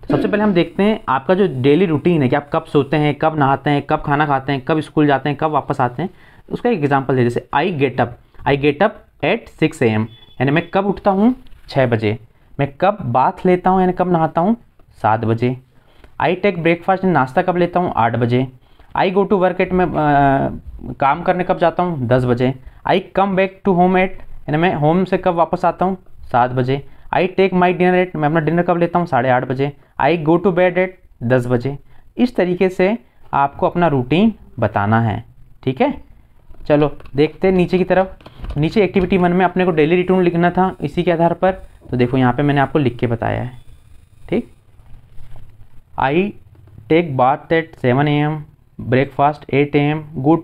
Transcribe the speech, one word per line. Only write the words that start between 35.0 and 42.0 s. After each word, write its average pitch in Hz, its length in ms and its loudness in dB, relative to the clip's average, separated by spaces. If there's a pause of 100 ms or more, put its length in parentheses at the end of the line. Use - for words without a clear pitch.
है, 113 220 -2 (400)
ठीक 131 180 -2
है। 269 120 0 (760)
चलो 147 300 2 (180)
देखते 156 320 0
हैं 190 80 2
नीचे 180 220 2
की 180 60 0
तरफ। 185 340 0 (400)
नीचे 165 260 2
एक्टिविटी 185 340 0
वन 175 140 2
में 180 140 2
अपने 180 200 0
को 180 60 2
डेली 160 300 2
रूटीन 185 220 2
लिखना 170 260 2
था 180 320 0
इसी 160 220 -4
के 175 80 0
आधार 170 220 2
पर, 185 180 0 (380)
तो 123 80 -4
देखो 123 200 2